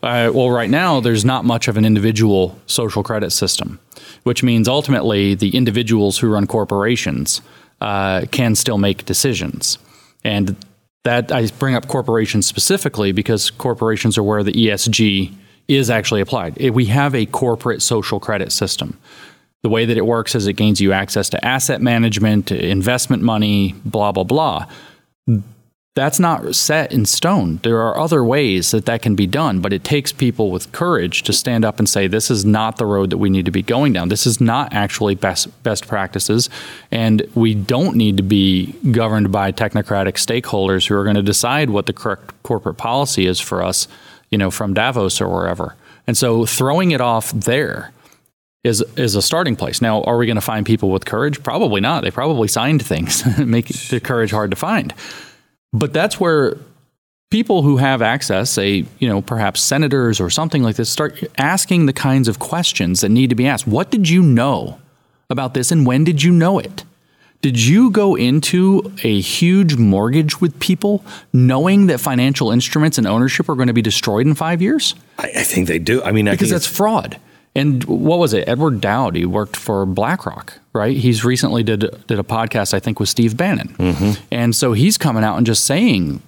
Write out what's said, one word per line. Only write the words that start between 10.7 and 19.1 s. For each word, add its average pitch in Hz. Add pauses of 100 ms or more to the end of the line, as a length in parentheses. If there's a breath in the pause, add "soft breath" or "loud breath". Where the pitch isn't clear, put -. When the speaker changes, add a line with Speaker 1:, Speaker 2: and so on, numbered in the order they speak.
Speaker 1:
that, 120
I 113 (100)
bring 135
up 117
corporations 113
specifically 107
because 104
corporations 113
are 110
where 104
the 98
E 110
S 101
G 98 (360 loud breath)
is 135
actually 107
applied. 95
If 131
we 123
have 135
a 110
corporate 120
social 107
credit 104
system. - (680 loud breath)